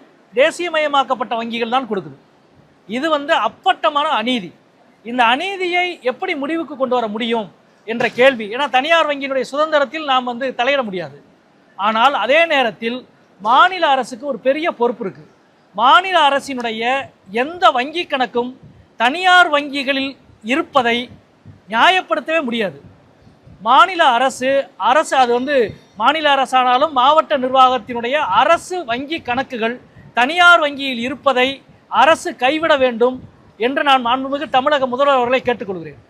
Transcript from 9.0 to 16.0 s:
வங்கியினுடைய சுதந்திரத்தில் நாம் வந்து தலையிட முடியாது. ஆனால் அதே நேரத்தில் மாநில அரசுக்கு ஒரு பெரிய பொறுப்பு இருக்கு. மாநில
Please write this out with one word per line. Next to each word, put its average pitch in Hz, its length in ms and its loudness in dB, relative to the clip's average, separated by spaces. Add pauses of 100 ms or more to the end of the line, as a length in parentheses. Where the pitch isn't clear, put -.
வங்கியினுடைய 269 340 -4
சுதந்திரத்தில் 302 640 -2
நாம் 262 180 0
வந்து 247 340 -6
தலையிட 269 260 -2
முடியாது. 170 400 -10 (520)
ஆனால் 220 380 0
அதே 269 320 2
நேரத்தில் 247 600 -2 (360)
மாநில 320 460 2
அரசுக்கு 262 380 -2
ஒரு 277 140 -6
பெரிய 302 320 -2
பொறுப்பு 233 340 -4
இருக்கு. 156 180 -12 (500)
மாநில 311 560 4